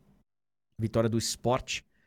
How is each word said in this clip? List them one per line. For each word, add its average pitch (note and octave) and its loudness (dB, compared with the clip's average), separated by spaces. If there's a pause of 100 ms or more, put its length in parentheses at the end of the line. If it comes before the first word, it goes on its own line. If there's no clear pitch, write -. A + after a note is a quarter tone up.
(760)
Vitória A2+ 2
do A2+ 0
Sport - -2 (260)